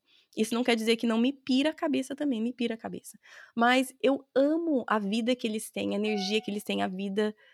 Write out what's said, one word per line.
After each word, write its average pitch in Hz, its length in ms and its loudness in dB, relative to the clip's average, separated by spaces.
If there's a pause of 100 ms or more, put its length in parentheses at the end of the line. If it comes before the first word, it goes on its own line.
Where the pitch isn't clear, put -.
(360)
Isso 220 180 0
não 240 100 0
quer 240 120 4
dizer 226 200 2
que 233 100 -4
não 226 120 2
me 247 140 2
pira 269 380 0
a 311 40 -10
cabeça 269 400 -2
também, 277 260 -2
me 233 120 -2
pira 233 220 -4
a 220 40 -12
cabeça. - 400 -12 (380)
Mas 254 460 4
eu 269 220 2 (100)
amo 294 520 2
a 214 120 0
vida 220 360 0
que 247 120 -6
eles 214 240 -6
têm, 202 240 -4
a 202 40 -2
energia 214 420 0
que 214 100 -8
eles 208 140 -6
têm, 202 180 -2
a 202 60 -2
vida 196 460 -2 (200)